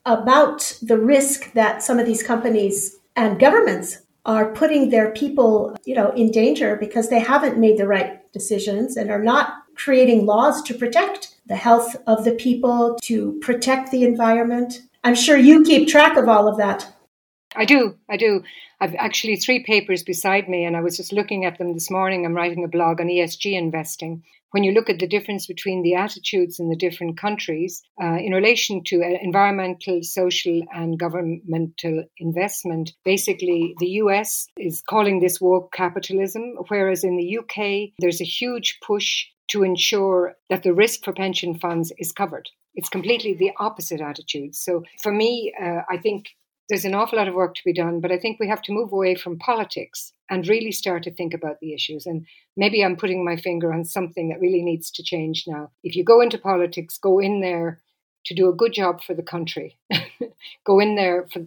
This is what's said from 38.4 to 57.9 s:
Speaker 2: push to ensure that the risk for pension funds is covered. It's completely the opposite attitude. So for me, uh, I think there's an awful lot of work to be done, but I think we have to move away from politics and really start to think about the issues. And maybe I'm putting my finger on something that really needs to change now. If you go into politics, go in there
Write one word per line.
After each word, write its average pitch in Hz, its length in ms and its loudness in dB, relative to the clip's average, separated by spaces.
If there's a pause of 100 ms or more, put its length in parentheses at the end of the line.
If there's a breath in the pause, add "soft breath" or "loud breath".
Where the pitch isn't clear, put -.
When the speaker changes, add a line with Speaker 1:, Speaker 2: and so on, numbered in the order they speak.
Speaker 2:
push - 420 -4 (200)
to 202 160 0
ensure 185 720 0 (140)
that 185 140 -2
the 185 100 2
risk 214 300 2
for 196 100 -8
pension 180 400 -6 (100)
funds 165 340 -4
is 165 140 -8
covered. 160 380 -8 (240)
It's - 160 -10
completely 214 440 -2
the 185 260 0
opposite 175 420 -6
attitude. 147 540 -10
So 175 280 -4 (180 soft breath)
for 214 100 -4
me, 226 500 -2
uh, 175 280 -6
I 185 80 -6
think 202 300 -6 (400)
there's 196 180 -4
an 190 100 -2
awful 220 240 -2
lot 202 80 0
of 180 80 -6
work 180 200 0
to - 80 -14
be 175 100 0
done, 170 280 -4
but 165 100 -4
I 180 60 0
think 220 220 -8
we 214 100 -4
have 214 140 -4
to - 80 -10
move 208 200 -4
away 190 220 0
from 180 240 -8
politics - 760 -6 (180)
and 185 160 -4
really 220 240 0
start 180 320 -4
to 170 80 -10
think 165 240 -8
about 160 240 -10
the 156 160 -10
issues. 151 320 -10
And 165 180 -8 (320 soft breath)
maybe 202 260 2
I'm 185 140 0
putting 185 260 -4
my 175 120 -4
finger 170 360 -4
on 165 140 -4
something 170 440 -8
that 160 120 -8
really 180 220 0
needs 165 280 -6
to - 120 -14
change 160 420 -6
now. 151 240 -12 (140)
If 165 120 -10
you 180 80 -2
go 233 180 8
into 233 180 0
politics, 175 580 -4
go 190 220 2
in 202 220 -2
there 170 420 -6 (420)